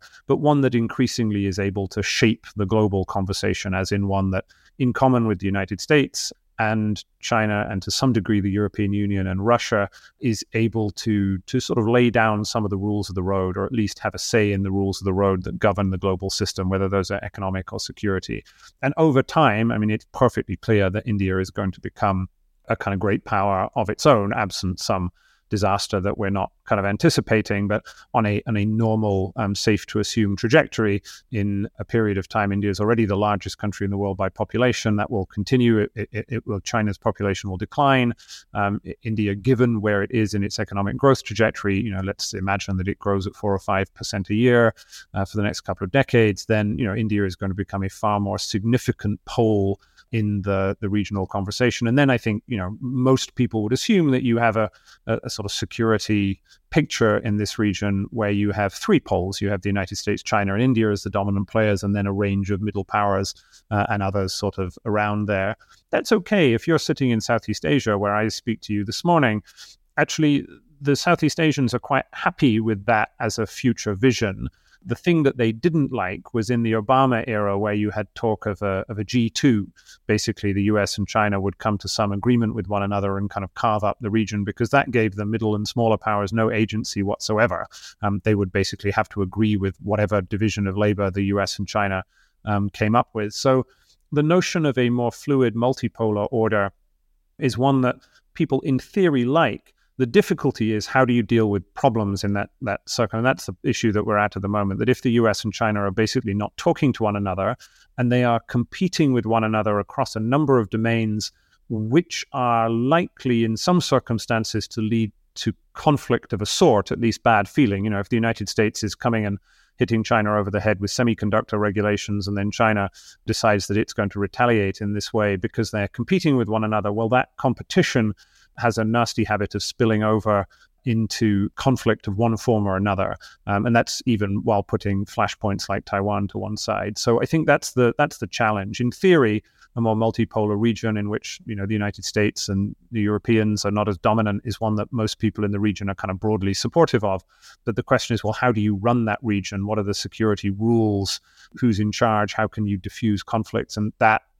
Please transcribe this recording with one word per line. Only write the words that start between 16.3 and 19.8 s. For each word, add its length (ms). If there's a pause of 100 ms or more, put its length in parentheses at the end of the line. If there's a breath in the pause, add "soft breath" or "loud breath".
whether 180
those 240
are 140
economic 480
or 80
security. 640 (380 loud breath)
And 160
over 240
time, 500
I 60
mean, 120